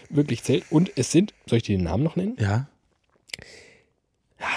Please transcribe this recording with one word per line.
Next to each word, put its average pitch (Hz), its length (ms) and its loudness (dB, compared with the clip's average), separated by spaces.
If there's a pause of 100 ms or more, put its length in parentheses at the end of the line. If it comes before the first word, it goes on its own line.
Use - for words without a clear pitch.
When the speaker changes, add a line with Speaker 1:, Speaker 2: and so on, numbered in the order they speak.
Speaker 1:
wirklich 147 340 0
zählt. 131 260 0
Und 160 280 4
es 123 140 -2
sind, 180 220 2 (140)
soll 120 100 2
ich 113 60 0
dir 101 140 0
den 90 80 0
Namen 92 180 0
noch 165 140 -2
nennen? 202 220 -4
Speaker 2:
Ja. 110 280 0 (1700)
Speaker 1:
Ja, - 180 -8